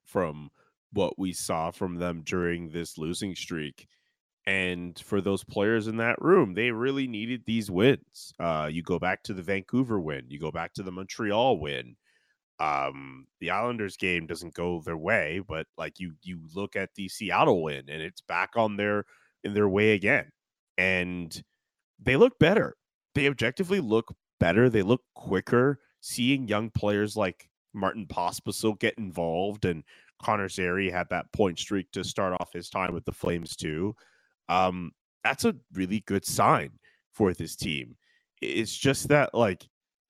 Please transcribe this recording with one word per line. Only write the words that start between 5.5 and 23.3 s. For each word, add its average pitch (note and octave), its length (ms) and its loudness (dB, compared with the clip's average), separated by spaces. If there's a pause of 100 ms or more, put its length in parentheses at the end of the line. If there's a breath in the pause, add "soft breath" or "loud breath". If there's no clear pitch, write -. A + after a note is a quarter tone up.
in A2 100 -6
that A#2 240 0
room, D3+ 320 4
they A2+ 200 0
really C3 340 -2
needed A2+ 400 -6
these A2 240 0
wins. - 680 2
Uh, D#2 320 0
you E2 120 -4
go F2 160 0
back F#2 260 -2
to - 80 -8
the F#2 80 -8
Vancouver G2+ 580 -2
win, D2 300 -6
you C#2+ 100 -14
go D#2 120 -6
back E2 240 -6
to G2+ 80 -10
the F#2 100 -10
Montreal G#2 680 0
win. C2 380 -8 (640)
Um, C#2 680 -4 (120)
the E2+ 100 -6
Islanders G#2+ 460 -4
game F2+ 300 -2
doesn't E2 260 -10
go F2 320 -4
their E2+ 140 -6
way, F2 480 0
but, D#2+ 220 -8 (100)
like, D#2+ 200 -8
you, F2 140 -10 (100)
you F2 180 -12 (140)
look G2 220 -6
at F#2+ 200 -4
the F#2+ 120 -8
Seattle G2+ 540 2
win, C#2 260 -6
and D#2 140 -8
it's F2+ 180 -10
back F2 360 -2
on G#2+ 200 2
their, G#2 300 0 (360 soft breath)
in G2+ 120 -4
their G#2 160 4
way G#2+ 220 6
again. G#2 380 2 (460)
And F2+ 680 0 (560)
they B2 180 2
look A#3+ 220 6
better. E3+ 380 4 (380)
They C#3+ 120 4
objectively C#3+ 540 0